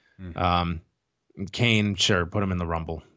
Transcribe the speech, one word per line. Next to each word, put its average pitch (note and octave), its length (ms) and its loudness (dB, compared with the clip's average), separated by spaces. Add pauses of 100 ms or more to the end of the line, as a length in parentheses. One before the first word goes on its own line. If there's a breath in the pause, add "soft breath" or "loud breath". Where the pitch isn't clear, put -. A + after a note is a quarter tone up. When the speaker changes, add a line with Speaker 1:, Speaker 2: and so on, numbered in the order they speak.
(220)
Speaker 1:
Mm. F2 160 -12
Speaker 2:
Um, F2 440 2 (680)
Kane, G#2+ 440 2
sure, F2+ 300 2
put G2+ 180 -2
him F#2+ 80 0
in F2+ 60 -2
the E2+ 100 -2
Rumble. E2 360 -6 (140)